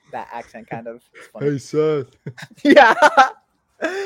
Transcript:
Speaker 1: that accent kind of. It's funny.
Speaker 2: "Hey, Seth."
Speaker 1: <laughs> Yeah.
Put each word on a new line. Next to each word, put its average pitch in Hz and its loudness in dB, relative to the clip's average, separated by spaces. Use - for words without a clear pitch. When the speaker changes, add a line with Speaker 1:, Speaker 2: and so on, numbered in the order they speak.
Speaker 1:
that 120 -14
accent 113 -18
kind 117 -16
of. 117 -18
It's - -20
funny. 139 -10
Speaker 2:
"Hey, 147 -4
Seth." 151 -6
Speaker 1:
<laughs> - -16
Yeah. 277 6